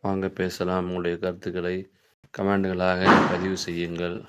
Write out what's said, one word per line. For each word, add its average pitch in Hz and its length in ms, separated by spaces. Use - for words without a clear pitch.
வாங்க 95 280
பேசலாம். 92 560
உங்களுடைய 90 340
கருத்துக்களை 90 580
கமெண்ட்களாக 92 920
பதிவு 92 260
செய்யுங்கள். 87 600